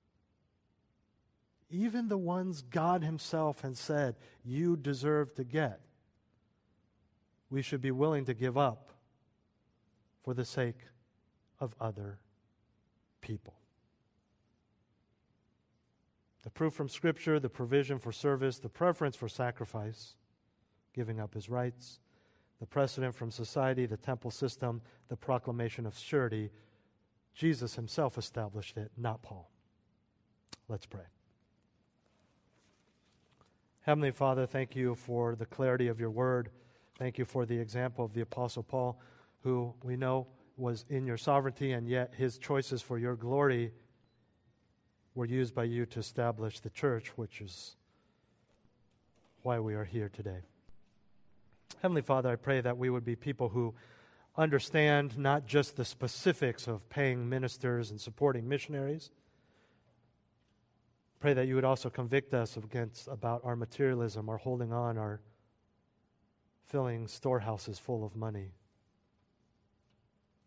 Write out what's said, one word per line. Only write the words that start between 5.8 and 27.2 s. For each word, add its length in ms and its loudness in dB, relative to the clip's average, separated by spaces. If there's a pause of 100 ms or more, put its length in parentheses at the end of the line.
we 140 0
should 180 -2
be 100 0
willing 360 2
to 80 0
give 240 0
up 340 2 (1300)
for 120 -4
the 100 -2
sake 440 -4 (720)
of 220 -6
other 400 -6 (1000)
people. 320 -10 (3000)
The 80 -12
proof 240 -2
from 160 -4
Scripture, 500 2
the 80 -2
provision 500 2
for 140 -6
service, 460 2
the 100 -10
preference 480 0
for 120 -6
sacrifice, 840 -6 (800)
giving 260 -4
up 140 -6
his 160 -10
rights, 520 -4 (600)
the 60 -10
precedent 480 2
from 160 -6
society, 560 0
the 100 -2
temple 340 -4
system, 520 -2 (260)
the 80 -6
proclamation 720 -2
of 100 -8
surety. 540 0 (800)